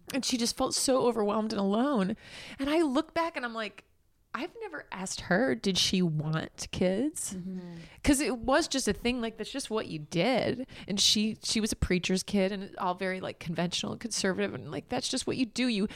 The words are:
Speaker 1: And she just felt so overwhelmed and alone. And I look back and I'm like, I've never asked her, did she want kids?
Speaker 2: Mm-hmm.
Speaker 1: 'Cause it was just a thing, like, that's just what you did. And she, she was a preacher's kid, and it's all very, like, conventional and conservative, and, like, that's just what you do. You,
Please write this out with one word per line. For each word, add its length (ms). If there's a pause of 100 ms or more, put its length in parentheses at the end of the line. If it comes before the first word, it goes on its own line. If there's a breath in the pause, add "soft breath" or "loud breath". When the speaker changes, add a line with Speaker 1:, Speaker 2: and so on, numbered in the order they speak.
(140)
Speaker 1:
And 120
she 120
just 200
felt 180
so 320
overwhelmed 460
and 80
alone. 540 (440 loud breath)
And 100
I 120
look 320
back 240
and 80
I'm 80
like, 300 (520)
I've 260
never 300
asked 300
her, 320
did 240
she 240
want 720
kids? 680
Speaker 2:
Mm-hmm. 220 (440 loud breath)
Speaker 1:
'Cause 160
it 200
was 280
just 200
a 60
thing, 280
like, 160
that's 140
just 180
what 180
you 120
did. 680 (220 loud breath)
And 120
she, 440
she 180
was 100
a 40
preacher's 480
kid, 280
and 120
it's 160
all 160
very, 260
like, 180
conventional 520
and 100
conservative, 540
and, 160
like, 180
that's 180
just 200
what 100
you 80
do. 220
You, 280